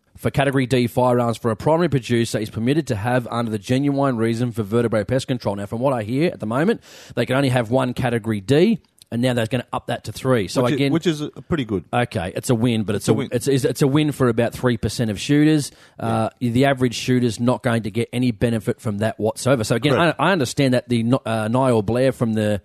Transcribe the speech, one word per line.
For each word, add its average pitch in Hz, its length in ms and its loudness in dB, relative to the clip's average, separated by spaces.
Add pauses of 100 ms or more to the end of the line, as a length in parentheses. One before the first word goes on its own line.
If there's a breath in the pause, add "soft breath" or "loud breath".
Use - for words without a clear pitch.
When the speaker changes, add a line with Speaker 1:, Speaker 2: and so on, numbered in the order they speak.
(160)
Speaker 1:
for - 140 -4
Category 139 360 0
D 123 200 2
firearms 123 500 2
for 117 140 -4
a 110 60 -2
primary 160 320 0
producer 120 500 0
is 107 100 -4
permitted 135 400 -2
to 131 60 -2
have 120 340 -2
under 117 220 -4
the 107 80 -4
genuine 135 580 0
reason 113 360 0
for 110 100 -4
vertebrate 110 460 0
pest 127 180 -2
control. 117 300 -2
Now, 101 100 -8
from 117 140 -8
what 139 120 0
I 117 120 -2
hear 135 260 -2
at - 80 -14
the 110 80 -6
moment, 143 340 0 (360 loud breath)
they 123 100 0
can 123 80 -2
only 139 140 2
have 123 240 0
one 127 220 0
Category 113 460 -2
D, 160 400 4 (320)
and 117 100 -2
now 127 100 2
they're 120 140 0
gonna 120 260 -4
up - 140 -6
that 120 180 -6
to 107 80 -10
three. 123 340 0
So 127 160 0
Speaker 2:
Which 123 100 2
is, - 40 2
Speaker 1:
again, 139 160 2
Speaker 2:
which 160 140 0
is, 151 160 -2
uh, 147 80 -6 (180)
pretty 156 160 -2
good. 104 260 -4
Speaker 1:
Okay, 113 460 -2
it's - 140 -4
a 131 40 6
win, 113 300 2
but 101 120 -2
it's 95 80 -6
Speaker 2:
It's - 40 -2
a 120 40 6
Speaker 1:
a, - 20 6
Speaker 2:
win. 139 180 -4
Speaker 1:
it's, 123 160 -2
it's, 135 160 2
it's - 180 0
a 147 60 4
win 147 240 2
for 131 160 2
about 117 240 0
three 123 240 0
percent 113 340 -2
of 98 80 -4
shooters. 151 540 2 (260 loud breath)
Uh, 113 300 0 (100)
Speaker 2:
Yeah. 123 120 -2
Speaker 1:
the 123 160 4
average 127 300 2
shooter's 123 440 0
not 120 220 0
going 117 220 0
to 110 60 -6
get 113 220 -4
any 123 180 0
benefit 113 500 -2
from 104 180 -6
that 110 200 -2
whatsoever. 110 460 0
So 127 120 0
again, 131 180 0
Speaker 2:
Correct. 156 260 2
Speaker 1:
I, 151 80 2
I 190 40 2
understand 135 420 2
that 123 160 0
the, 120 340 2
uh, 110 240 -2
Niall 123 340 2
Blair 120 300 2
from 113 220 -2
the, 104 300 0